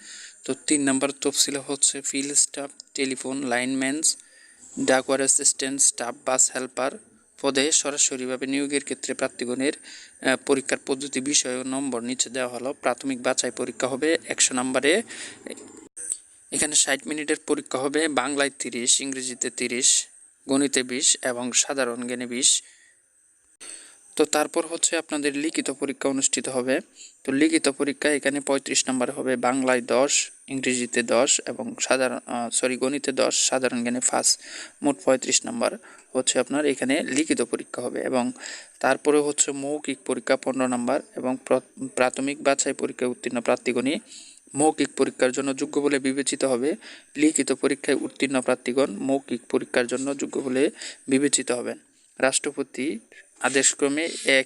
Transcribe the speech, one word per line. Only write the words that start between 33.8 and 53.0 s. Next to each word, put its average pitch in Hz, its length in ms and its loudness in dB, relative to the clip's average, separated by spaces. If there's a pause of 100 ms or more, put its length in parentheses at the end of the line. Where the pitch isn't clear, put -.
জ্ঞানে 120 180 -2
পাঁচ, - 380 2 (460)
মোট 143 200 2
পঁয়ত্রিশ - 420 2
নম্বর 123 320 0 (360)
হচ্ছে 131 260 2
আপনার 143 260 0
এখানে 139 380 0
লিখিত 139 380 0
পরীক্ষা 113 400 -4
হবে। 127 200 -6
এবং 127 300 0 (480)
তারপরে 139 400 4
হচ্ছে 147 320 2
মৌখিক 139 540 -4
পরীক্ষা 131 320 2
পনেরো 131 300 0
নম্বর 123 340 0 (140)
এবং 131 300 -2
প্র-, 131 500 -2
প্রাথমিক 135 480 0
বাছাই 139 300 2
পরীক্ষায় 131 380 -2
উত্তীর্ণ 123 300 -4
প্রার্থীগণই 123 580 0 (560)
মৌখিক 143 400 4
পরীক্ষার 127 360 2
জন্য 135 240 -4
যোগ্য 143 240 -2
বলে 143 200 2
বিবেচিত 135 440 -2
হবে। 135 320 0 (400)
লিখিত 147 360 4
পরীক্ষায় 139 460 0
উত্তীর্ণ 135 440 0
প্রার্থীগণ 131 560 2
মৌখিক 135 520 -2
পরীক্ষার 123 380 0
জন্য 135 300 -4
যোগ্য - 220 -4
বলে 135 320 2 (360)
বিবেচিত 135 440 2
হবেন। 113 260 -2 (420)
রাষ্ট্রপতি 135 800 -2 (420)